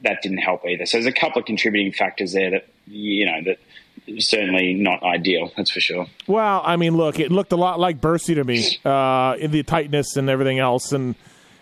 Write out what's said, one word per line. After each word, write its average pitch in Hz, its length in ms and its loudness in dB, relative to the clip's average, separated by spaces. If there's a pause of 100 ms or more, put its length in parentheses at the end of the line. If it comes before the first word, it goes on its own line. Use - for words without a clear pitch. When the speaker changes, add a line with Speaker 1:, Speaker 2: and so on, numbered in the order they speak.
Speaker 1:
that 107 200 -2
didn't 95 180 -4
help 90 280 -2
either. 90 180 -4
So 117 120 0
there's 117 80 0
a 131 60 2
couple - 280 0
of - 60 -4
contributing 104 480 0
factors 95 400 -4
there 95 180 0
that, 95 160 -2 (200)
you 104 380 -2
know, 80 180 -2
that 92 160 -2 (600)
certainly 92 540 2
not 92 300 0
ideal, 87 520 0
that's 92 160 -4
for - 80 -6
sure. 87 280 -4 (200)
Speaker 2:
Well, 202 380 2
I 170 100 2
mean, 165 220 2
look, 156 220 0
it 156 120 -2
looked 190 200 0
a 180 60 4
lot 175 220 0
like 170 220 0
Bercy 165 340 0
to 143 80 2
me, 117 400 0
uh, 131 560 2
in 151 120 -2
the 151 120 2
tightness 147 540 0
and 135 120 2
everything 131 300 2
else. 127 320 0
And, 131 240 -2 (460)